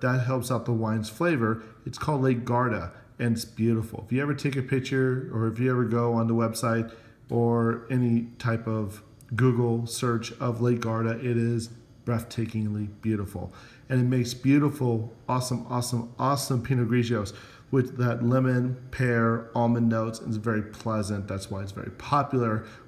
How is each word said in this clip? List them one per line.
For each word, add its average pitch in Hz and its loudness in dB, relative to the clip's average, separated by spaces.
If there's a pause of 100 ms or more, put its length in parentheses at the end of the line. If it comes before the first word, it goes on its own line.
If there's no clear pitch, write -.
that 127 2
helps 131 0
out 113 -2
the 123 0
wine's 110 0
flavor. 117 0 (220)
It's - -10
called 143 0
Lake 127 2
Garda, 113 0 (280)
and 117 0
it's - -6
beautiful. 110 -2
If - -6
you 131 0
ever 147 0
take 143 -2
a 131 0
picture, 131 0
or 113 0
if 113 -4
you 127 2
ever 123 4
go 120 2
on 113 2
the 117 2
website 113 0 (380)
or 117 2
any 120 2
type 113 -2
of 107 -4 (320)
Google 120 2
search 117 -2
of 120 -2
Lake 120 2
Garda, 113 0
it 120 0
is 117 0 (360)
breathtakingly 110 -2 (120)
beautiful. 98 -4 (360)
And 127 4
it 123 4
makes 123 2
beautiful, 131 2 (160)
awesome, 127 -2
awesome, 120 -2
awesome 131 0
Pinot 123 0
Grigios 113 0 (360)
with 131 2
that 123 0
lemon, 127 2 (100)
pear, 117 2
almond 117 4
notes, 113 -2
and - -10
it's 110 -2
very 107 -2
pleasant. 104 -4
That's 98 -8
why 98 -8
it's 98 -10
very - -10
popular 123 0 (220)